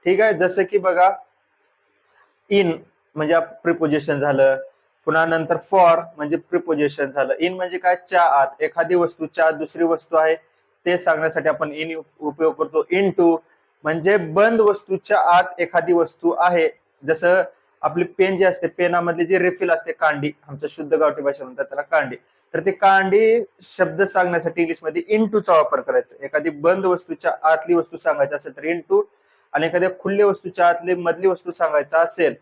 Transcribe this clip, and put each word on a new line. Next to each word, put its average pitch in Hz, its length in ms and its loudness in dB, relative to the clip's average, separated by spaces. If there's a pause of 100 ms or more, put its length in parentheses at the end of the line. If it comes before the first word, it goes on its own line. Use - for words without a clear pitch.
ठीक 185 160 2
आहे? 220 120 2
जसं 180 300 0
की 202 140 -2
बघा, 180 340 2 (1400)
in 196 200 4 (440)
म्हणजे 151 180 0
आप-, 165 300 -2
प्रिपोजिशन 156 560 -2
झालं, 135 380 2 (480)
पुन्हा 160 200 2
नंतर 165 320 -2 (160)
for 170 280 6 (160)
म्हणजे 151 200 -4
प्रिपोजिशन 147 760 -2
झालं. 135 240 -2
in 180 200 -4
म्हणजे 180 220 -6
काय? 180 180 0 (120)
च्या 180 140 0
आत, 135 260 2 (120)
एखादी 165 360 -2
वस्तूच्या 165 520 -2
आत 160 60 2
दुसरी 156 300 -6
वस्तू 165 320 -2
आहे, 160 200 2 (500)
ते 175 120 0
सांगण्यासाठी 160 520 -2
आपण 147 220 -4
in 160 240 -8
उप-, - 240 -16
उपयोग 151 340 -2
करतो. 156 400 -2
into 180 440 2 (460)
म्हणजे 165 340 0
बंद 202 440 2
वस्तूच्या 202 580 0
आत 175 240 4 (160)
एखादी 175 340 0
वस्तू 170 380 0
आहे, 170 380 0 (380)
जसं 175 360 2 (380)
आपली 156 220 -2
पेन 185 340 0
जी 185 60 2
असते, 180 240 0
पेनामधली 175 580 -2
जी 185 140 0
रिफिल 180 320 -2
असते, 165 200 -4
कांडी, 147 400 -2 (160)
आमच्या 143 240 -10
शुद्ध 156 220 -6
गावठी 151 280 0
भाषा 139 220 -4
म्हणतात 127 220 -10
त्याला 139 160 -10
कांडी, 143 340 -2 (380)
तर 165 60 -2
ते 175 120 -2
कांडी 196 720 2 (180)
शब्द 170 400 -2
सांगण्यासाठी 175 600 0
इंग्लिशमध्ये 165 560 -4
into 214 220 0
चा 190 140 0
वापर 151 280 2
करायचा. 127 440 -4
एखादी 151 240 -4
बंद 165 360 -2
वस्तूच्या 170 480 -2 (100)
आतली 160 300 2
वस्तू 165 240 -2
सांगायची 147 380 -2
असेल 143 220 -12
तर 143 40 -18
into, 170 400 -2 (520)
आणि 151 140 -2
एखाद्या 180 220 0 (100)
खुल्या 202 280 2
वस्तूच्या 185 400 0
आतली 170 280 0
मधली 175 320 -2
वस्तू 175 240 -2
सांगायचा 156 480 -2
असेल 165 420 0